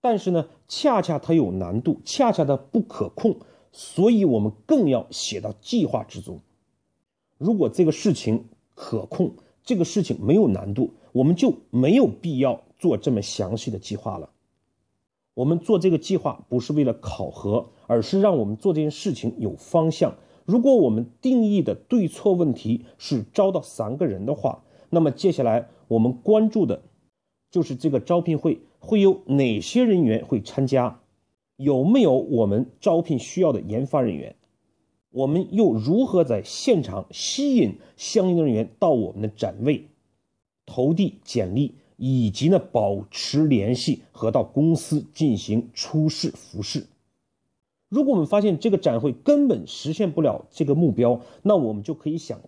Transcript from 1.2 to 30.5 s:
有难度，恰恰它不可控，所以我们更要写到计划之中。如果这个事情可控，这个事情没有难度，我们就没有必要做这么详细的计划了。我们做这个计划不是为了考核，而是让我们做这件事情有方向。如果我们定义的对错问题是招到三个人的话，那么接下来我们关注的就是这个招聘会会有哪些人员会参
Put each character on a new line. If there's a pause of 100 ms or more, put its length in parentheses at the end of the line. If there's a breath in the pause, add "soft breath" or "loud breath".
有
难
度，
恰
恰
它
不
可
控， (360 loud breath)
所
以
我
们 (120)
更
要
写
到
计
划
之
中。 (960)
如
果
这
个
事
情 (280)
可
控， (300 soft breath)
这
个
事
情
没
有
难
度， (180 soft breath)
我
们
就 (180)
没
有
必
要 (160)
做
这
么
详
细
的
计
划
了。 (1040)
我
们
做
这
个
计
划
不
是
为
了
考
核， (200 soft breath)
而
是
让
我
们
做
这
件
事
情
有
方
向。 (300 soft breath)
如
果
我
们 (100)
定
义
的
对
错
问
题 (120)
是 (100)
招
到
三
个
人
的
话， (260 soft breath)
那
么
接
下
来 (200 loud breath)
我
们
关
注
的 (680)
就
是
这
个
招
聘
会 (180 soft breath)
会
有
哪
些
人
员
会
参